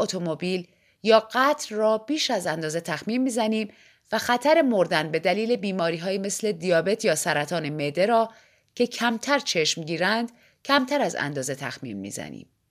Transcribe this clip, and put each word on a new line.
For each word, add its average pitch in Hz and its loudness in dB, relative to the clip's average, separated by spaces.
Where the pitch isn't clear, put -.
اتومبیل 180 -4
یا 220 6
قتل 269 0
را 220 2
بیش 285 -2
از 190 -2
اندازه 156 -2
تخمین 190 -2
می‌زنیم 220 0
و 220 0
خطر 277 4
مردن 170 2
به 160 0
دلیل 208 0
بیماری‌هایی 185 -2
مثل 202 -4
دیابت 175 0
یا 175 4
سرطان 151 -2
معده 151 0
را 226 2
که 247 2
کمتر 240 0
چشم 170 0
گیرند، 185 -2
کمتر 277 2
از 196 0
اندازه 139 -4
تخمین 123 -8
می‌زنیم. 76 -12